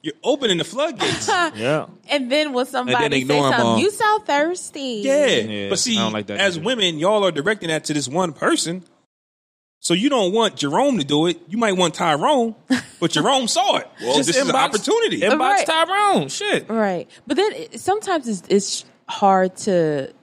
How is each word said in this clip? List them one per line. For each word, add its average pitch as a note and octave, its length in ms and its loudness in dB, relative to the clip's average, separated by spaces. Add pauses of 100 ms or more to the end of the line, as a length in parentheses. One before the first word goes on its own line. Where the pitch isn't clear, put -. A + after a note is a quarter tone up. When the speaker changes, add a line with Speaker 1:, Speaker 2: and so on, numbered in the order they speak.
Speaker 1:
You're D#3 120 -8 (100)
opening A#3+ 340 2
the D#3 60 -2
floodgates. D#4 640 -4
Speaker 2:
<laughs> F4 280 0
Speaker 3:
Yeah. B2+ 320 -2 (220)
Speaker 2:
And B3+ 220 -2
then D4+ 220 0
when B3 120 0
somebody B3 380 -2
Speaker 3:
And - 100 0
then C#3 60 2
Speaker 2:
say - 20 0
Speaker 3:
ignore C#3+ 260 2
'em B2+ 40 4
Speaker 2:
something, A#2+ 160 2
Speaker 3:
all. A2+ 120 2
Speaker 2:
"You G4 120 2
so G#4+ 280 0
thirsty." D4 840 -4
Speaker 1:
Yeah. C#4 240 2
Speaker 3:
Yeah, G#2+ 420 -2
Speaker 1:
But G2 100 -2
see, - 180 -2
Speaker 3:
I A2+ 60 0
don't A2 100 -2
like G#2 140 -4
that G#2 120 -6
Speaker 1:
as F#3+ 160 2
Speaker 3:
either. D#3+ 100 -8
Speaker 1:
women, G3 340 -2
y'all G3 260 2
are F3+ 60 2
directing G3 380 -4
that D#3 160 -2
to D3+ 80 -4
this C#3 140 -2
one E3 240 -2
person. F3 520 -2 (1040)
So E3+ 60 4
you G#3+ 120 0
don't G#3+ 260 2
want A3 220 2
Jerome G3+ 440 2
to C#3 40 -2
do D3 220 2
it. E3+ 220 -2
You F#3+ 100 -6
might A3+ 140 2
want F3+ 240 2
Tyrone, A3 580 2 (460)
but E3 100 0
Jerome A#3 380 0
saw F4 300 0
it. - 180 -6
Speaker 3:
<laughs> - 80 -16
Speaker 1:
Well, B3+ 140 0
Speaker 3:
Just C4+ 100 0
Speaker 1:
this E4+ 100 0
is C4+ 100 2
an - 60 0
Speaker 3:
inbox, C4+ 120 2
Speaker 1:
opportunity. G#4+ 560 0
Speaker 3:
inbox C4+ 180 2
Speaker 2:
Right. G4 260 2
Speaker 3:
Tyrone. E4 640 2
Shit. - 400 -4
Speaker 2:
Right. G#3 400 -2 (160)
But C#4 120 -2
then G4+ 160 2
it, - 260 -12
sometimes F#4 480 -2
it's, G3 220 -4
it's - 360 0 (240)
hard F#3+ 560 2
to D#3 580 0